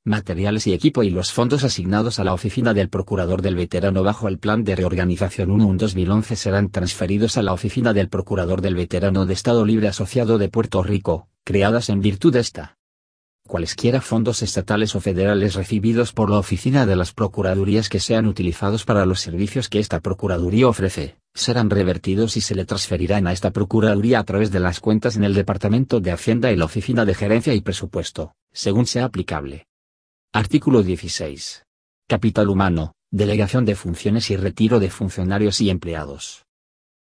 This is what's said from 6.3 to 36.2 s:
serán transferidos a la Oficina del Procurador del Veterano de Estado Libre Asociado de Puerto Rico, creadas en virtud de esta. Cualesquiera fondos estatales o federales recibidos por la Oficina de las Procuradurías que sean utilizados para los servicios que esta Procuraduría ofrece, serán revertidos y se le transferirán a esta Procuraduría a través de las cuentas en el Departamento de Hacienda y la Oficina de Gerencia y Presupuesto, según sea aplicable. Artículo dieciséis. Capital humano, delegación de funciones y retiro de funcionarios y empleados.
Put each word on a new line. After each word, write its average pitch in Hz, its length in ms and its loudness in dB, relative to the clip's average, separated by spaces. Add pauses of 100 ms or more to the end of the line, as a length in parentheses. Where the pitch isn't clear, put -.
serán 98 360 0
transferidos 98 640 -2
a 117 40 2
la 98 120 0
Oficina 113 400 0
del 95 160 2
Procurador 92 500 -2
del 92 160 0
Veterano 92 500 0
de 92 80 0
Estado 117 320 2
Libre 107 220 2
Asociado 113 500 0
de 101 120 0
Puerto 110 340 0
Rico, 92 460 -2 (160)
creadas 101 420 2
en 98 140 0
virtud 104 320 2
de 123 80 4
esta. - 340 -10 (720)
Cualesquiera 117 540 -2
fondos 113 420 -2
estatales 104 500 -2
o 101 60 -4
federales 98 560 0
recibidos 113 560 0
por 107 180 0
la 104 80 4
Oficina 127 480 2
de 98 120 4
las 87 160 -2
Procuradurías 98 720 0
que 95 140 -2
sean 110 260 2
utilizados 98 560 -2
para 101 220 2
los 92 160 0
servicios 101 480 -4
que 104 100 0
esta 101 220 -2
Procuraduría 95 680 0
ofrece, 95 500 -2 (160)
serán 117 380 0
revertidos 95 640 0
y 110 40 0
se - 120 -4
le 95 120 -2
transferirán 92 600 -2
a 87 60 0
esta 92 180 -2
Procuraduría 107 720 2
a 101 40 0
través 101 280 0
de 95 80 0
las 90 200 0
cuentas 110 360 0
en 104 80 0
el 101 100 2
Departamento 107 640 0
de 90 120 -2
Hacienda 117 400 0
y 92 60 2
la 82 80 2
Oficina 113 400 0
de 95 100 2
Gerencia 117 400 2
y 98 60 0
Presupuesto, - 720 -6 (180)
según 107 320 0
sea 123 200 -2
aplicable. 82 600 -8 (680)
Artículo 110 520 4
dieciséis. 85 800 -6 (440)
Capital 110 420 2
humano, 90 440 0 (160)
delegación 104 560 0
de 107 80 2
funciones 101 560 -2
y 98 80 0
retiro 110 420 2
de 95 120 0
funcionarios 98 680 -2
y 101 120 2
empleados. 78 760 -8 (560)